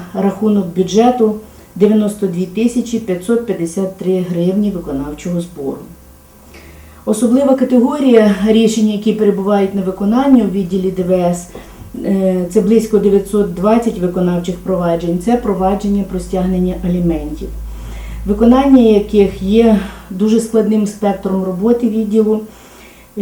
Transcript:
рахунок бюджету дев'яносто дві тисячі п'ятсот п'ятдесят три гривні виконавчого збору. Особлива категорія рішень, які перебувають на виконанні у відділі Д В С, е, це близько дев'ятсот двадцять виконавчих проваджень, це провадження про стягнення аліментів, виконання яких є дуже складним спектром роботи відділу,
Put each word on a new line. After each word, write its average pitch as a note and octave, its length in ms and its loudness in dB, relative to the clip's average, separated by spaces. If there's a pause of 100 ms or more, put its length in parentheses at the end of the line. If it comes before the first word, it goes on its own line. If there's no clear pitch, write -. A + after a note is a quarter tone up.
(140)
рахунок G3 520 0 (100)
бюджету G#3+ 600 2 (400)
дев'яносто G#3 520 2
дві F3 180 -4
тисячі A3+ 540 -2
п'ятсот A3+ 460 -2
п'ятдесят F#3 520 -4
три F#3 320 -2
гривні F#3 420 0
виконавчого D3+ 680 -6
збору. C#3+ 360 -8 (1300)
Особлива B3+ 500 2
категорія B3 800 4 (120)
рішень, A3 420 4
які G#3 240 0
перебувають G3+ 640 0
на G3 60 -4
виконанні A3+ 600 2
у G3 80 2
відділі F#3 420 -2
Д F#3 120 -4
В F3 80 -2
С, F3 360 0 (580)
е, F#3+ 480 0
це - 80 2
близько A3 360 2
дев'ятсот G3 560 0
двадцять G3+ 460 -2
виконавчих F3 560 -2
проваджень, F3 720 -2
це A#3+ 120 2
провадження G3+ 720 -2
про F#3 80 -6
стягнення F3+ 560 -2 (100)
аліментів, E3 640 -4 (760)
виконання B3 560 4
яких G#3 600 2
є G#3+ 380 4 (300)
дуже G#3+ 300 0
складним G#3+ 480 0
спектром F#3+ 560 -2
роботи G#3+ 460 0
відділу, G#3+ 520 0 (800)